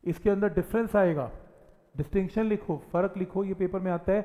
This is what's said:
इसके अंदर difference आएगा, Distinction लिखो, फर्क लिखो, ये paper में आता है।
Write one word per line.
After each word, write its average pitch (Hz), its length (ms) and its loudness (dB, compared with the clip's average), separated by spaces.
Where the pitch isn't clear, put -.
इसके 175 260 0
अंदर 202 240 2
difference 214 420 0
आएगा, 160 340 4
Distinction 190 500 0
लिखो, 208 320 -2
फर्क 190 240 0
लिखो, 190 260 -2
ये 190 100 -2
paper 190 260 -2
में 185 120 -2
आता 175 200 0
है। 208 140 2